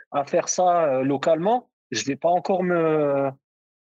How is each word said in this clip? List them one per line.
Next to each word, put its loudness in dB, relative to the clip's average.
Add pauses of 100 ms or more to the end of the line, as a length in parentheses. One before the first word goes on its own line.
(100)
à -4
faire -2
ça, 2
euh, 0
localement, 0 (200)
je -6
vais -4
pas -2
encore 0
me, 0 (640)